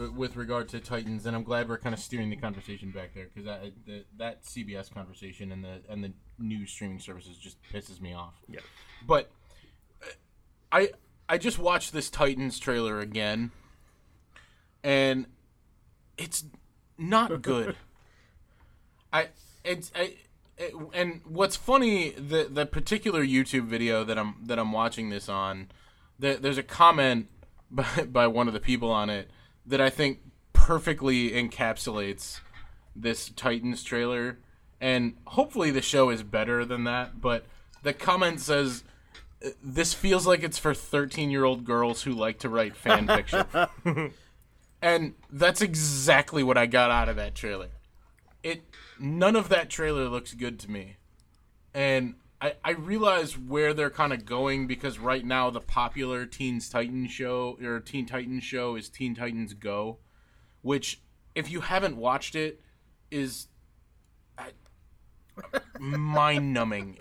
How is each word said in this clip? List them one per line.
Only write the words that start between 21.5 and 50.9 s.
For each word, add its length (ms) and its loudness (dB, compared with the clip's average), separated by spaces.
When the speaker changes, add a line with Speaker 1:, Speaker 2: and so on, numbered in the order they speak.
Speaker 1:
funny, 560 2
the, 400 -2
the 160 0
particular 580 0
YouTube 420 2
video 360 0
that 160 -2
I'm, 160 -4
that 120 -2
I'm 140 0
watching 380 -2
this 180 -6
on, 400 -4
the, 220 0
there's 180 0
a 60 -4
comment 640 6
<laughs> 200 -20
by, 140 -2
by 160 6
one 220 2
of 60 -2
the 60 -4
people 300 0
on 200 0
it 200 -6
that 140 0
I 100 6
think 280 0
perfectly 800 8
encapsulates 1080 -4
this 340 -4
Titans 540 -4
trailer, 560 -4
and 340 0
hopefully 460 2
the 120 0
show 280 4
is 140 -2
better 400 0
than 180 -4
that, 380 -4
but 260 0
the 100 0
comment 480 2
says, 420 0
"This 320 -2
feels 320 4
like 160 6
it's 160 -4
for 160 2
thirteen-year-old 880 0
girls 380 2
who 100 -2
like 280 0
to 80 -4
write 280 0
fan 300 4
fiction." 380 2
Speaker 3:
<laughs> 280 -2
Speaker 1:
And 320 2
that's 320 4
exactly 800 4
what 160 6
I 80 6
got 240 6
out 180 4
of 80 -2
that 180 -6
trailer. 340 -8
It, 220 -6
none 340 4
of 140 2
that 220 4
trailer 400 0
looks 240 -6
good 260 -6
to 100 -12
me. 260 -10